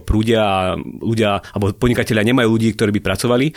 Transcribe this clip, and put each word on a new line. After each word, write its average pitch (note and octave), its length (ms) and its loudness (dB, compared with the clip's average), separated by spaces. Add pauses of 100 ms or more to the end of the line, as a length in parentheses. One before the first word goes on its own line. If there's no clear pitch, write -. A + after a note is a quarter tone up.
prúdia A2 400 2
a G2 160 0 (200)
ľudia, G#2 640 -2 (120)
alebo G2+ 200 0
podnikatelia A#2+ 480 0
nemajú B2 240 2
ľudí, A2 280 2
ktorí G#2 200 0
by G2+ 80 -2
pracovali. A#2+ 440 0 (100)